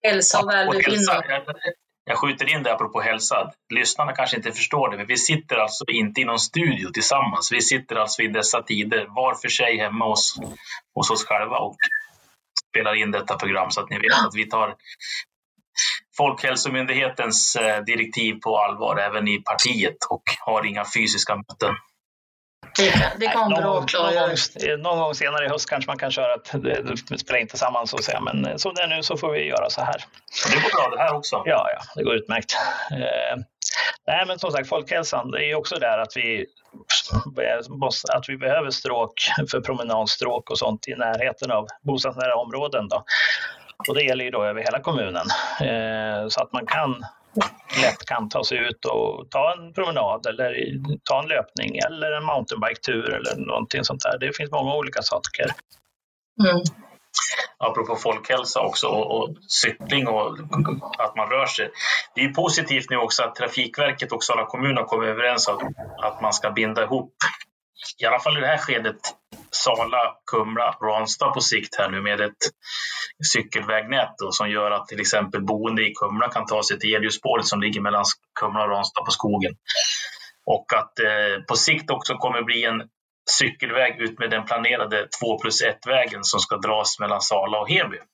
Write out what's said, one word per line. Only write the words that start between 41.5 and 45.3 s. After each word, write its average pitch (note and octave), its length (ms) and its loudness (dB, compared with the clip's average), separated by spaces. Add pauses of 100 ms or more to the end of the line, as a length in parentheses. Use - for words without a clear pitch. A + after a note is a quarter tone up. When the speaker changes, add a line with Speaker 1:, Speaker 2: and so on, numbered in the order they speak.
Speaker 3:
av A2 160 2 (160)
bostadsnära C3 540 0
områden A#2+ 520 -2
då. - 160 -2 (840)
Och - 60 0
det D3 80 4
gäller B2+ 220 2
ju B2 60 -4
då A#2+ 140 0
över G#2 180 -2
hela A#2 180 0
kommunen. G2 460 -2 (340)